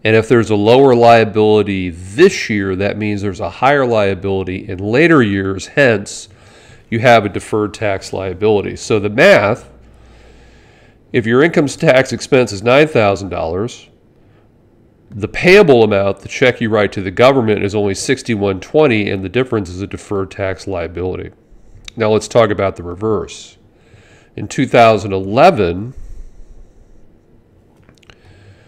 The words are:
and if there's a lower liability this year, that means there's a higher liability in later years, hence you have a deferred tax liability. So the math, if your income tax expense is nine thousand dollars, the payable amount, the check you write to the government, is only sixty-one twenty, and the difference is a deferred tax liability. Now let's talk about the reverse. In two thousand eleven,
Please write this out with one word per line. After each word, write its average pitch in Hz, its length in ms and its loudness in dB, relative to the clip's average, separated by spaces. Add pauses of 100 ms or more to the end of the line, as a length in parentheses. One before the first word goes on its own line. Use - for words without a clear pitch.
and 110 120 2
if 110 120 2
there's 113 220 2
a 110 60 0
lower 123 380 6
liability 107 960 2
this 98 600 0
year, 98 260 -4
that 98 220 -4
means 104 240 -4
there's 98 180 -8
a 92 100 -8
higher 135 360 0
liability 98 840 -2
in 98 100 -10
later 131 460 2
years, 98 440 -4
hence 117 600 -2 (600)
you 113 100 -6
have 113 260 4
a 101 40 -6
deferred 101 440 -6
tax 98 380 -6
liability. 95 640 -2
So 107 240 -4
the 101 100 -4
math, 123 600 2 (1400)
if 120 120 -2
your 120 160 2
income 165 260 0
tax 131 440 0
expense 120 400 0
is 98 100 -10
nine 131 260 4
thousand 101 420 0
dollars, 87 580 -8 (1200)
the 101 200 -8
payable 175 520 4
amount, 101 380 0
the - 80 -20
check - 320 0
you 113 100 -4
write 104 220 0
to 104 100 -8
the 92 100 -8
government, 110 520 2
is 98 100 -4
only 101 220 -2
sixty-one 101 640 -4
twenty, 110 500 0
and 98 140 -6
the 95 60 -10
difference 110 400 -4
is 90 120 -12
a 101 60 -8
deferred 95 420 -8
tax 95 380 -8
liability. 87 640 -8 (640)
Now 110 140 0
let's 107 180 0
talk 113 220 4
about 95 260 -4
the 85 80 -14
reverse. 92 720 -6 (800)
In 107 140 -10
two - 180 -2
thousand 110 460 4
eleven, 104 800 0 (2750)